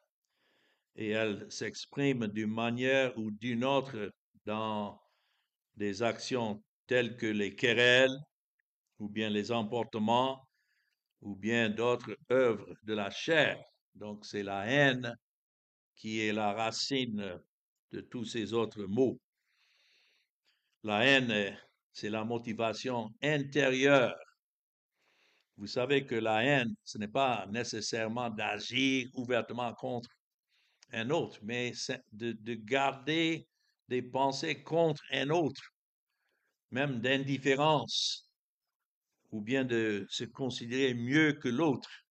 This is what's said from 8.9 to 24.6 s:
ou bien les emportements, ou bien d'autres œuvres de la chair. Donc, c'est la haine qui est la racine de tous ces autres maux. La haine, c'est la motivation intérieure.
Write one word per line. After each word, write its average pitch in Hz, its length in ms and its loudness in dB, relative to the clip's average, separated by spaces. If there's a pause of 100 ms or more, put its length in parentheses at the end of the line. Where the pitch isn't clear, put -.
ou 104 100 -8
bien 107 200 -2
les 104 220 0
emportements, 117 960 0 (760)
ou 101 140 -10
bien 110 340 2
d'autres 113 480 0 (140)
œuvres 113 420 4 (100)
de 107 100 -4
la 101 180 -2
chair. 143 500 2 (320)
Donc, 104 320 -12
c'est 104 180 -4
la 98 220 -4
haine 127 500 2 (800)
qui 110 260 -4
est 107 120 2
la 104 200 0
racine 110 880 -4 (520)
de 101 100 -10
tous 120 240 -10
ces 110 280 -4
autres 110 300 -2
maux. 107 360 2 (1600)
La 107 220 2
haine, 113 520 4 (340)
c'est - 180 -8
la 107 140 -2
motivation 117 840 -4 (120)
intérieure. 139 960 4 (1400)